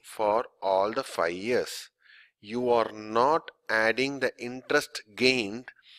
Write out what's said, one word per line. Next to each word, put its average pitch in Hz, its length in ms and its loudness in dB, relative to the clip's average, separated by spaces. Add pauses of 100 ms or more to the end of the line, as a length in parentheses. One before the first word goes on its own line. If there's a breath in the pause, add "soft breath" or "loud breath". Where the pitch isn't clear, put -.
for 107 400 0 (180)
all 98 300 2
the 131 100 -4
five 87 300 -2
years. 98 560 -4 (540 soft breath)
You 120 260 -4
are 113 240 2
not 117 580 0 (200)
adding 113 500 2
the 127 180 0
interest 127 600 -4 (160)
gained 123 520 2 (300 loud breath)